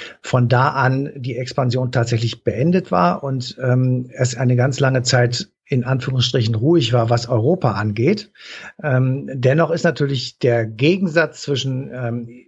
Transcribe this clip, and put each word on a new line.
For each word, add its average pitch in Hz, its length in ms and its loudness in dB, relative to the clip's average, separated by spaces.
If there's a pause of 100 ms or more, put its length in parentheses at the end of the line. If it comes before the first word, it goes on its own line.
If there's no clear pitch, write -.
(200)
von 123 280 2
da 127 200 2
an 135 480 0
die 123 200 -8
Expansion 127 540 -2
tatsächlich 117 540 -2
beendet 175 480 0
war 180 320 2
und, 135 360 -6
ähm, 127 520 0
es 123 240 -2
eine 127 180 2
ganz 123 240 2
lange 131 240 2
Zeit 123 460 0 (160)
in 123 200 0
Anführungsstrichen 123 720 0
ruhig 127 360 2
war, 117 180 2
was 117 180 0
Europa 131 420 2
angeht. 110 640 -2 (500)
Ähm, 131 500 0
dennoch 139 380 2
ist 165 140 0
natürlich 139 560 -2
der 117 260 2
Gegensatz 156 760 0
zwischen, 131 520 -4
ähm, 120 340 -6 (200)